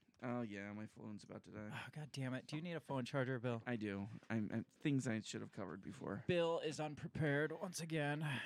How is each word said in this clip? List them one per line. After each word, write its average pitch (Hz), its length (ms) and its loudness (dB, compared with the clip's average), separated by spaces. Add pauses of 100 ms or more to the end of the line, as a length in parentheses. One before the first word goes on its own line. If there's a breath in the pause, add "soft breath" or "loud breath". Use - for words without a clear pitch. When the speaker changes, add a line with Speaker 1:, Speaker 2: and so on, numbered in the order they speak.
(240)
Speaker 1:
Oh, 123 180 0
yeah, 101 200 -4 (140)
my 107 100 -6 (140)
phone's 107 240 -8
about 98 200 -10
to 87 80 -16
die. 101 80 -8 (120)
Speaker 2:
Oh, 139 60 -6 (180)
God 151 160 -6
damn 131 220 -2
it. 127 140 -6
Do - 80 -6
you 156 80 -2
need 175 100 -4
a 156 60 -2
phone 131 260 0
charger, 131 320 2
Bill? 117 300 0
Speaker 1:
I 123 80 2
do. 101 320 0 (240)
I'm, 110 200 2
I'm, 110 140 0 (160)
things 131 260 4
I 110 160 2
should 110 180 -4
have 107 100 -8
covered 90 320 -4
before. - 420 -4
Speaker 2:
Bill 170 400 4
is 151 140 -2
unprepared 151 840 2
once 180 200 -4
again. 156 440 2 (200 loud breath)